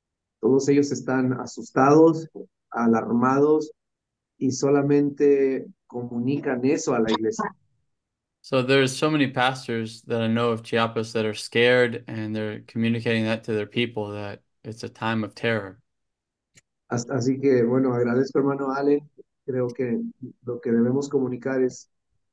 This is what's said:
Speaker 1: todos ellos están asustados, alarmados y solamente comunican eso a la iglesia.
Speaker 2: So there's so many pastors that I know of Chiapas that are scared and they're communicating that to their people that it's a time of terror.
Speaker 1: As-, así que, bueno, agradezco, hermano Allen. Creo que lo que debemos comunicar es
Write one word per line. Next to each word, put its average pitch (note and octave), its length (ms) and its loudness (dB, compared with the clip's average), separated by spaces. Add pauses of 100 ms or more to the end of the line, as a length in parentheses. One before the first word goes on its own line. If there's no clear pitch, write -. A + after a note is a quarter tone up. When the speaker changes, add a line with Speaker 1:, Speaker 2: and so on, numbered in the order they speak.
(400)
Speaker 1:
todos C3+ 280 2
ellos C#3+ 240 2
están C3 420 -2
asustados, D3 920 2 (420)
alarmados A#2+ 1000 2 (640)
y B2+ 140 -2
solamente C#3+ 1120 2 (200)
comunican B2 800 -4
eso D3 300 0
a A2+ 60 2
la A2 120 2
iglesia. A2 420 -2 (880)
Speaker 2:
So C3 200 0
there's C3 340 2
so D#3 140 0
many D3 180 2
pastors B2 760 -4
that A2+ 200 -4
I A2+ 60 0
know A#2 220 0
of A2+ 120 -4
Chiapas A2+ 500 -2
that A2 140 -2
are G#2 80 -4
scared A#2+ 720 2
and A2 260 -8
they're G#2+ 320 -6
communicating A2+ 580 -2
that A2+ 200 -2
to A#2 80 -6
their G#2 140 -2
people A#2 460 -4
that G#2 300 -12 (220)
it's A2 200 -14
a - 40 -10
time A2+ 360 -4
of G2 100 -10
terror. G#2 460 -4 (1080)
Speaker 1:
As-, A#2+ 220 -4
así C3 300 0
que, C3 240 4
bueno, B2+ 300 2
agradezco, B2 440 0
hermano C#3 340 0
Allen. C#3+ 360 0 (380)
Creo B2+ 220 -2
que A#2+ 320 -4 (440)
lo A#2+ 160 -8
que A#2 100 -4
debemos B2+ 380 2
comunicar C3 540 -2
es - 280 -4 (420)